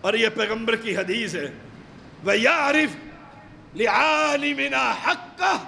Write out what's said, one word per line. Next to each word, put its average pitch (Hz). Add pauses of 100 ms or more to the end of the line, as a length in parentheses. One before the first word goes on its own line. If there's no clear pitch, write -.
اور 196
یہ 220
پیغمبر 226
کی 220
حدیث 190
ہے، 143 (720)
"وَيَعْرِفْ 285 (800)
لِعَالِمِنَا 277 (160)
حَقَّهُ" 359 (100)